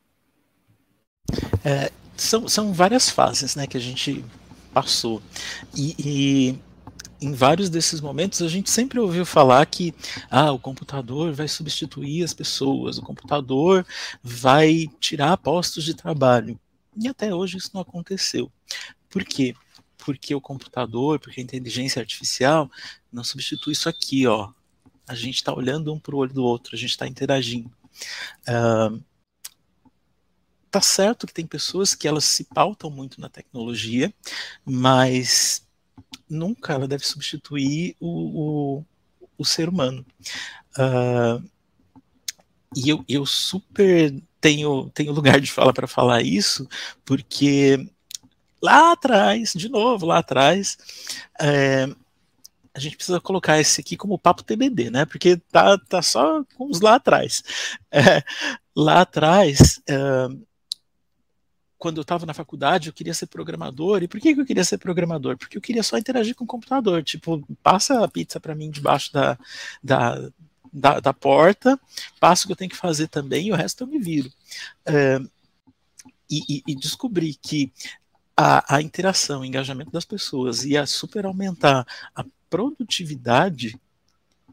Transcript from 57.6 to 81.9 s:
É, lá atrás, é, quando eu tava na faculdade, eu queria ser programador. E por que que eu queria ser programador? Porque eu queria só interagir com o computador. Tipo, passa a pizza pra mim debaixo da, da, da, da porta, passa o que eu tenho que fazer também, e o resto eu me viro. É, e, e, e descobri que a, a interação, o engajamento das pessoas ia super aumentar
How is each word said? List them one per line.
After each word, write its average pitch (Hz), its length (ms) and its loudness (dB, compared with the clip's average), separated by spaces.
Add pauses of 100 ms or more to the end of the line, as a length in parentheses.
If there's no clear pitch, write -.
É, 156 340 6 (520)
lá 160 280 6
atrás, 160 840 4
é, 135 400 0 (1500)
quando 160 220 -6
eu 143 40 -8
tava 170 220 -6
na 156 80 -10
faculdade, 156 540 -2
eu 151 40 -16
queria 165 220 -10
ser 165 140 -8
programador. 165 720 -4
E 180 60 -6
por 208 120 -12
que 320 140 4
que 277 60 -2
eu 269 60 -2
queria 196 180 0
ser 196 140 -2
programador? 165 600 -4
Porque - 180 -16
eu 202 60 -12
queria 226 220 -2
só - 120 -4
interagir 233 380 -2
com - 80 -14
o 226 60 -10
computador. 214 560 -2
Tipo, 160 360 -6 (220)
passa 202 420 2
a - 40 0
pizza 165 320 -10
pra 156 160 -10
mim 151 160 -12
debaixo 143 400 -2
da, 135 260 0 (420)
da, 131 500 -2 (420)
da, 139 260 4
da 139 160 0
porta, 180 640 6 (400)
passa 170 240 6
o - 60 -6
que 190 60 -6
eu - 20 -20
tenho 185 160 -10
que - 40 -16
fazer 160 300 -2
também, 139 400 -4
e 214 60 -2
o 170 40 0
resto 190 280 -4
eu 247 40 -12
me 302 120 -4
viro. 156 320 -4 (520)
É, 139 360 2 (1080)
e, 147 140 -4 (140)
e, 135 100 -10
e 151 80 -6
descobri 160 640 -6
que 143 320 -4 (680)
a, 139 360 4
a 147 40 2
interação, 156 600 -4
o 131 40 -12
engajamento 131 460 -8
das 165 140 -8
pessoas 127 600 -6
ia 143 220 0
super - 400 -6
aumentar 180 580 0 (300)